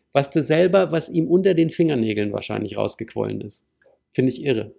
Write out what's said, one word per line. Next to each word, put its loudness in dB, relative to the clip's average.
was 2
der 0
selber, 2
was -2
ihm 0
unter 4
den 2
Fingernägeln 0
wahrscheinlich -6
rausgequollen -4
ist. -16
Finde 2
ich -10
irre. -2